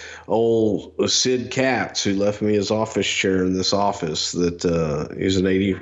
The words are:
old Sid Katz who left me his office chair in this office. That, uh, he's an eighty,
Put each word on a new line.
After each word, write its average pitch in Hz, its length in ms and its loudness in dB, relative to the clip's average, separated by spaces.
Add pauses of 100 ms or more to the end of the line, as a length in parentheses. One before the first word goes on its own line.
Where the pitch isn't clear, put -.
(260)
old 107 800 2
Sid 120 440 0
Katz 127 500 0
who 101 120 0
left 101 280 0
me 107 120 2
his 104 180 0
office 107 340 0
chair 92 380 0
in 92 100 0
this 92 180 0
office. 98 600 -2
That, 87 320 -2
uh, 80 500 -2
he's 95 220 0
an 92 100 2
eighty, 95 360 2